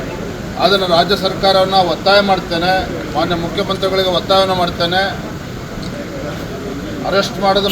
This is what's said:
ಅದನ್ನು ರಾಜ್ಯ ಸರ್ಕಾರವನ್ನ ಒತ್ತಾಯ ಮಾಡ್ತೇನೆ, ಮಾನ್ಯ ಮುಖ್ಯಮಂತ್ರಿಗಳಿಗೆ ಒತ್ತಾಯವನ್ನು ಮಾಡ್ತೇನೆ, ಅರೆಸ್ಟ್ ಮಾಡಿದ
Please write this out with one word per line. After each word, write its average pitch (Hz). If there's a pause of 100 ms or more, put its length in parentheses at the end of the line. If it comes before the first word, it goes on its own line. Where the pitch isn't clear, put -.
(640)
ಅದನ್ನು 190
ರಾಜ್ಯ 175 (120)
ಸರ್ಕಾರವನ್ನ 190 (160)
ಒತ್ತಾಯ 190 (120)
ಮಾಡ್ತೇನೆ, 175 (420)
ಮಾನ್ಯ 170
ಮುಖ್ಯಮಂತ್ರಿಗಳಿಗೆ 190
ಒತ್ತಾಯವನ್ನು 190
ಮಾಡ್ತೇನೆ, 175 (2000)
ಅರೆಸ್ಟ್ 190
ಮಾಡಿದ 196